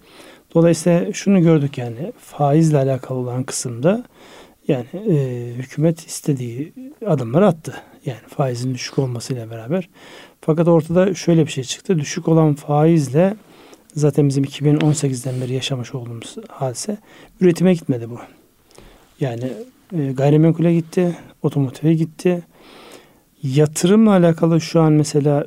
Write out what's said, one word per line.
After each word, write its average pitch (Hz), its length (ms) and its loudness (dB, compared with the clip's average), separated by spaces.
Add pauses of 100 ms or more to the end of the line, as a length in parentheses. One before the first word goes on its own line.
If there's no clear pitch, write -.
(540)
Dolayısıyla 170 600 2
şunu 196 280 2
gördük 156 360 4
yani 120 420 -10
faizle 151 580 2
alakalı 135 400 -2
olan 123 260 -4
kısımda 135 600 -4 (640)
yani, 123 260 -2
e, 135 640 -2
hükümet 151 500 -4
istediği 127 680 -6 (320)
adımları 151 420 0
attı. 165 260 -4 (320)
Yani 120 220 -10
faizin 127 460 -4
düşük - 260 -6
olmasıyla 120 500 -6
beraber. 117 400 -6 (520)
Fakat 160 260 0
ortada 170 460 2
şöyle 165 320 2
bir - 60 -6
şey 131 120 -6
çıktı. - 360 -4
Düşük 156 280 -6
olan 160 260 4
faizle 151 840 2 (600)
zaten 147 340 2
bizim 139 140 0
iki 139 220 -6
bin 147 100 4
on 151 160 2
sekizden 131 500 -4
beri 127 120 -6
yaşamış 127 420 -6
olduğumuz 117 400 -14 (120)
hadise 135 500 -8 (440)
üretime 180 320 4
gitmedi 123 360 -4
bu. 120 100 -14 (1000)
Yani, 123 340 -4 (440)
e, 139 140 -2
gayrimenkule 156 600 4
gitti, 170 440 -2 (240)
otomotive 147 520 0
gitti. 165 500 -2 (1000)
Yatırımla 156 680 4
alakalı 170 500 4
şu 165 200 0
an 156 120 4
mesela 147 540 0